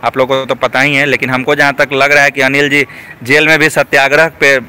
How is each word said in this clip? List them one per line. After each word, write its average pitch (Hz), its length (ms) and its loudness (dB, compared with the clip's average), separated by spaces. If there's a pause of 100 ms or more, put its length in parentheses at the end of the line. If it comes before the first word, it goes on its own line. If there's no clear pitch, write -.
आप 117 140 -4
लोगों 131 220 0
को 131 60 -8
तो 127 100 -4
पता 127 260 -2
ही 143 140 0
है। 139 100 0
लेकिन 127 240 -2
हमको 131 260 -2
जहाँ 143 180 0
तक 135 200 -2
लग 139 180 0
रहा 147 120 4
है 143 80 2
कि 135 100 -6
अनिल 139 280 0
जी 139 160 0 (380)
जेल 147 240 2
में 156 120 2
भी 151 100 2
सत्याग्रह 143 580 0
पे 139 420 0